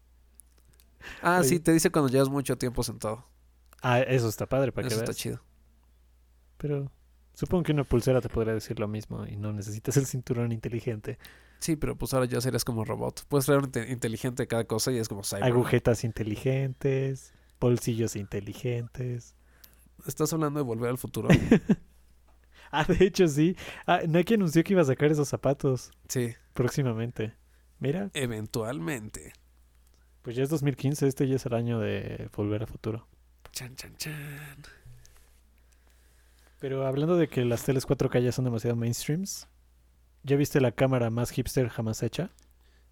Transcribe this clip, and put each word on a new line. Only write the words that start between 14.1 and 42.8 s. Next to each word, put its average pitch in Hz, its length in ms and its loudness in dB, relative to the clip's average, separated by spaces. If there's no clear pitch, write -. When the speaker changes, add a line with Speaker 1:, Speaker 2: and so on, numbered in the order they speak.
Speaker 1:
cada 117 160 0
cosa 110 280 -2
y 127 60 0
es 110 120 -2
como 98 140 -8
cyborg. 101 220 -4
Speaker 2:
Agujetas 120 600 2
inteligentes, 135 1300 -2
bolsillos 117 560 2
inteligentes. 117 1200 -6
Speaker 1:
¿Estás 151 260 -2
hablando 151 260 0
de 147 60 0
Volver 117 240 -2
al 127 80 -2
Futuro? 113 360 -4
Speaker 2:
<laughs> - 40 10
Ah, 151 120 0
de 180 200 4
hecho, 190 240 6
sí. 156 280 2
Ah, 180 200 4
Nike 170 280 4
anunció 165 280 4
que 196 100 0
iba 180 100 6
a - 20 4
sacar 131 260 4
esos 147 160 2
zapatos 131 600 0
Speaker 1:
Sí. 120 280 -2
Speaker 2:
próximamente. 120 800 -2
Mira. 180 340 -2
Speaker 1:
Eventualmente. 120 1200 -6
Speaker 2:
Pues 120 140 -10
ya 131 80 0
es 139 80 0
dos 156 100 0
mil 139 140 2
quince, 139 320 0
este 135 200 0
ya 131 100 2
es - 100 -6
el 123 80 -2
año 117 240 -2
de 104 580 -6
Volver 104 240 -2
al 113 60 -6
Futuro. - 400 -8
Speaker 1:
Chan, 127 220 -12
chan, - 220 -16
chan. 156 160 -10
Speaker 2:
Pero 135 260 -4
hablando 143 320 2
de 165 100 4
que 123 180 0
las 120 180 0
teles 135 220 0
cuatro 135 240 2
K 127 100 2
ya 123 120 4
son 127 140 -2
demasiado 120 300 0
mainstreams, 117 720 -4
¿ya 139 120 2
viste 143 260 4
la 123 100 4
cámara 131 380 2
más 117 220 -2
hipster 127 380 0
jamás 110 340 -4
hecha? 147 280 -4